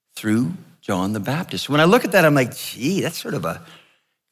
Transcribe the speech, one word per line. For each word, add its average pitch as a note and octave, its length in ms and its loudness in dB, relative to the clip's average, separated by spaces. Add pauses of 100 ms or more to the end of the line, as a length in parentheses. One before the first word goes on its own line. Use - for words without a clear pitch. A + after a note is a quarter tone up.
(160)
through A#2 380 0 (260)
John G2 320 -2
the A2 80 -4
Baptist. B2 480 -6
When D3 140 2
I - 20 6
look G#3+ 220 6
at G3 80 -2
that, F#3+ 100 6
I'm D3+ 100 6
like, C3 220 2
"Gee, D3+ 460 -4
that's C#3 200 -6
sort A#3 120 -8
of F2 100 -4
a, E3 180 -6 (720)